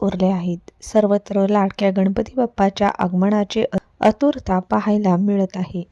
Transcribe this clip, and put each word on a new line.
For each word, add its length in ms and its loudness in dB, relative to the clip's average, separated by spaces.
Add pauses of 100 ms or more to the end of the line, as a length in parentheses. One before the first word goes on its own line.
उरले 260 0
आहेत. 440 -4 (120)
सर्वत्र 680 0
लाडक्या 420 0
गणपती 460 0
बाप्पाच्या 520 0
आगमनाची 760 0
अ-, 140 -4 (240)
आतुरता 580 0
पाहायला 580 0
मिळत 400 0
आहे. 360 -6